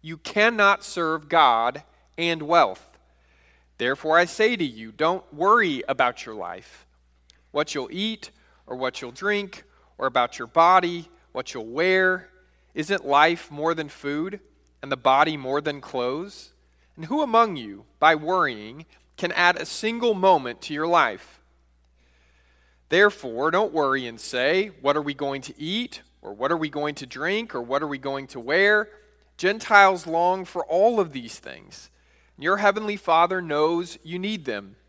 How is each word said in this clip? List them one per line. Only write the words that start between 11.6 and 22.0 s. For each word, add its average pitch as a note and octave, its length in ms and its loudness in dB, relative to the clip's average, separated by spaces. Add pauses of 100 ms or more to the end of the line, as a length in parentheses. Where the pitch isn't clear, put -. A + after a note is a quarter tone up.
wear. F#3 640 0 (440)
Isn't E3+ 320 -4
life D3+ 460 2
more D3+ 240 -4
than D#3 140 -8
food, D#3 500 -8 (420)
and C#3 120 -6
the C3+ 40 -4
body D3 400 2
more C#3 240 -4
than C#3+ 200 -6
clothes? C3+ 720 -8 (420)
And D#3+ 120 -14
who C4+ 140 -2
among A3+ 360 2
you, G#2 280 -12 (140)
by D#3+ 160 6
worrying, D3+ 720 -4 (300)
can F3 160 -6
add F3 240 4
a - 100 -8
single A#3 480 -2
moment E3+ 480 2
to - 100 -10
your D3+ 140 -4
life? C#3+ 540 0 (1500)